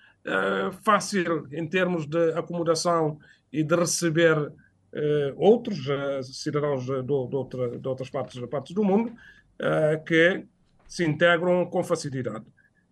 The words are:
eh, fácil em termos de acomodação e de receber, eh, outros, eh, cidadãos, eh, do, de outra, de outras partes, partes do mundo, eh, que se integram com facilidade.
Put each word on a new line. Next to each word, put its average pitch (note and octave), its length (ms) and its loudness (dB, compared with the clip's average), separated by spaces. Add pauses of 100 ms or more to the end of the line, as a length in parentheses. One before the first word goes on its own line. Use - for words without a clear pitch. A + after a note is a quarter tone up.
(260)
eh, F#3+ 440 0 (140)
fácil F3+ 680 0
em D#3+ 140 -6
termos F3+ 400 0
de D#3+ 280 2
acomodação E3 840 0 (340)
e D3+ 100 0
de D3+ 120 2
receber, E3 760 2 (400)
eh, D3 460 0
outros, F#3+ 500 4
eh, C#3 360 -2
cidadãos, C#3+ 680 -4
eh, C3 140 -2
do, C3 240 -2
de C3+ 80 -6
outra, B2+ 440 -4
de B2+ 80 -8
outras B2+ 220 -6
partes, B2+ 380 -8
partes C#3+ 260 -8
do G#3+ 100 0
mundo, G#3 300 2 (460)
eh, D#3 460 0
que E3+ 400 4 (400)
se - 200 -4
integram F3 640 2
com F3+ 140 -2
facilidade. C3 640 -6 (480)